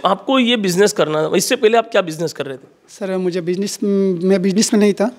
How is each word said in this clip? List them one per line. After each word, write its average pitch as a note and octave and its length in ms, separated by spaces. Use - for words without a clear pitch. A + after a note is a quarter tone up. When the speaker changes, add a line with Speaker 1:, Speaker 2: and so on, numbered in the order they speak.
Speaker 1:
आपको G3 320
ये A#3+ 180
बिजनेस G3 360
करना, D#3 440
इससे - 200
पहले A3 220
आप A3+ 120
क्या G3+ 120
बिजनेस D#3+ 300
कर C#3 140
रहे C3 100
थे? - 120
Speaker 2:
सर, F#3+ 300
मुझे F#3 220
बिजनेस, F#3 420
मैं G3 600
बिजनेस G3 320
में G#3 60
नहीं G#3 140
था। G#3 240